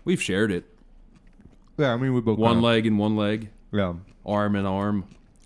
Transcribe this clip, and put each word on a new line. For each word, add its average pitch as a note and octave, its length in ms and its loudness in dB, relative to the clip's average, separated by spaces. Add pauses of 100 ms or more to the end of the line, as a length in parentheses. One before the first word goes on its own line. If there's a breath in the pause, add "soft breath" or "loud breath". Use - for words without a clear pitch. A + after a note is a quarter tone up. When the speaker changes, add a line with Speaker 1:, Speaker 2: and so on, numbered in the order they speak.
Speaker 1:
We've F3+ 160 0
shared G2+ 320 0
it. F2 140 -6 (1120)
Speaker 2:
Yeah, C#3 160 0
I A#2 40 -2
mean, C3 180 -2
we B2 60 0
both A2 180 0
Speaker 1:
One A2+ 160 4
Speaker 2:
kinda A#2 100 4
Speaker 1:
leg A2+ 220 2
in G#2+ 100 2
one G#2+ 180 2
leg. G#2+ 340 -2 (220)
Speaker 2:
Yeah. F#2+ 220 -2 (320)
Speaker 1:
Arm G#2 300 0
in G2 100 0
arm. G2 400 -2 (400)